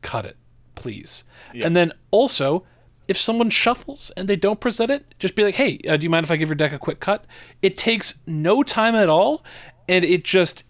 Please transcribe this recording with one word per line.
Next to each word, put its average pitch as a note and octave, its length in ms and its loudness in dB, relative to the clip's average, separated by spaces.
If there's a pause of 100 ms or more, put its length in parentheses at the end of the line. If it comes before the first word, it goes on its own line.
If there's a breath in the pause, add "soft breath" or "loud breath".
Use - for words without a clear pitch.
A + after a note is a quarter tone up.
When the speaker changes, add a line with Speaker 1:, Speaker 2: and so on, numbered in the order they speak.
Speaker 1:
cut A2 240 -8
it, - 120 -16 (380)
please. - 500 -12 (280 loud breath)
Speaker 2:
Yeah. A#2+ 140 -6
Speaker 1:
And E3 100 2
then E3+ 160 2 (180)
also, F#3 540 0 (460 soft breath)
if F#3+ 80 4
someone A#3 320 0
shuffles - 680 -2
and F#3+ 120 -8
they G3 80 2
don't G3+ 240 0
present A#3 320 -2
it, - 260 -6
just F#3 160 -4
be G#3+ 80 2
like, G3+ 140 2
"Hey, B3+ 320 0
uh, D#3 80 2
do D3+ 80 -2
you E3+ 60 -2
mind E3 120 2
if D#3+ 80 -4
I E3 60 2
give D#3 120 -2
your D#3 60 -2
deck D3 180 0
a C#3+ 60 -10
quick - 220 -6
cut?" G#3 240 -2 (360 loud breath)
It F#3+ 160 0
takes - 480 -2
no E3+ 380 0
time A3+ 320 0
at G#3 140 4
all, G3+ 360 2 (440 loud breath)
and F3+ 160 4
it E3+ 180 2
just - 480 0